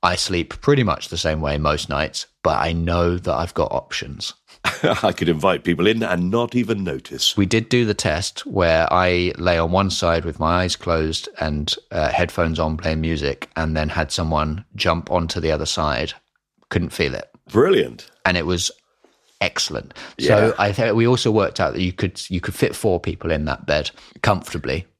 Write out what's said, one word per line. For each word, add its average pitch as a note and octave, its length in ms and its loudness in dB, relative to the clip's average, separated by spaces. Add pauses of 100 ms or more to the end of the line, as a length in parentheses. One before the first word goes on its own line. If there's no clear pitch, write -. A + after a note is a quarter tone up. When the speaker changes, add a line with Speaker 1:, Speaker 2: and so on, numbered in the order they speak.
Speaker 1:
I F2+ 120 2
sleep - 460 -2
pretty C#3+ 220 4
much F2+ 260 -2
the - 80 -6
same D#2 240 0
way D2 160 0
most D2+ 320 0
nights, C#2+ 380 -4 (160)
but D#2+ 180 2
I E2 120 0
know E2+ 440 2
that F2 160 -2
I've D#2 220 -2
got - 160 0
options. - 640 -8 (280)
<laughs> - 0 - (400)
Speaker 2:
I G2+ 100 4
could E2+ 160 0
invite D#2+ 340 0
people F2 240 2
in A2+ 160 2
and F2+ 260 0
not A#2 240 0
even G#2+ 300 -2
notice. - 520 -2
Speaker 1:
We G2 120 4
did A2+ 220 2
do B2 160 4
the G#2 100 0
test - 500 -2
where E2 480 4
I F2+ 460 2
lay F2 180 4
on E2 140 2
one F#2+ 180 4
side E2+ 360 0
with E2 140 -6
my E2+ 240 2
eyes F2+ 120 -2
closed D#2+ 520 -2 (120)
and, D2+ 340 -2 (180)
uh, D#2 180 0
headphones E2 500 0
on D#2+ 180 0
playing D#2+ 240 -2
music, D2 540 -4
and D#2 200 -2
then D#2 140 0
had D#2 220 -2
someone D#2 520 -2 (120)
jump E2+ 360 0
onto F2 280 0
the D#2+ 120 0
other D2+ 140 -2
side. D2+ 480 -2 (560)
Couldn't E2+ 240 -2
feel C#2 220 0
it. - 120 -10 (220)
Speaker 2:
Brilliant. G#2+ 640 2 (140)
Speaker 1:
And F2+ 120 2
it E2 80 -2
was F2 240 0 (720)
excellent. - 520 -4 (260)
Speaker 2:
Yeah. - 80 0
Speaker 1:
So G#2+ 320 4
I G2+ 120 4
th-, A2+ 220 0
we A2+ 140 4
also B2 240 2
worked G#2+ 280 2
out E2 140 0
that - 80 -2
you F2+ 120 0
could, - 360 -4
you F#2 120 -2
could - 140 -4
fit - 200 0
four F#2 240 0
people E2 320 -4
in D2+ 140 0
that C#2 200 -4
bed D2+ 240 0 (320)
comfortably. F#2+ 640 -2 (140)